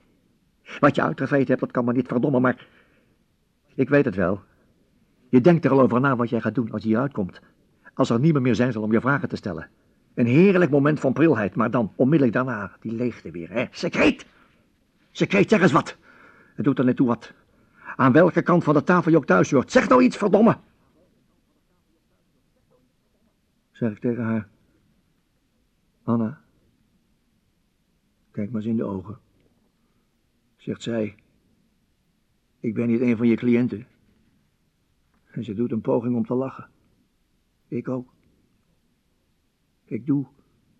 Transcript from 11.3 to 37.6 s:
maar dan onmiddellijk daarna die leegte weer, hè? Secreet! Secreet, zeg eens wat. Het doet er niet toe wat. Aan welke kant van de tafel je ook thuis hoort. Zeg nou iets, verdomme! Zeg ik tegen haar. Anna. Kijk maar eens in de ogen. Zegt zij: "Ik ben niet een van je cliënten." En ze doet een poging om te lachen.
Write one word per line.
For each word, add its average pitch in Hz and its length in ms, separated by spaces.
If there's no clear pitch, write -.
maar 110 160
dan 107 240
onmiddellijk 135 420
daarna 117 420
die 110 120
leegte 113 400
weer, 82 200
hè? 117 200
Secreet! - 540
Secreet, 175 380
zeg 208 120
eens 180 100
wat. - 260
Het 113 100
doet 139 140
er 131 60
niet 123 100
toe 139 120
wat. - 260
Aan 131 160
welke 170 300
kant 170 220
van 151 100
de 143 100
tafel 180 280
je 165 60
ook 139 80
thuis 180 260
hoort. 127 200
Zeg 233 180
nou 254 140
iets, 247 140
verdomme! 202 400
Zeg 117 200
ik 101 80
tegen 120 240
haar. 113 240
Anna. 117 380
Kijk 107 200
maar 110 100
eens 107 80
in 113 80
de 90 60
ogen. 95 360
Zegt - 240
zij: 113 340
"Ik 113 140
ben 117 140
niet 117 140
een 120 160
van 120 100
je 113 80
cliënten." 117 520
En 117 120
ze 107 100
doet 113 180
een 110 100
poging 123 340
om 113 100
te - 80
lachen. 131 360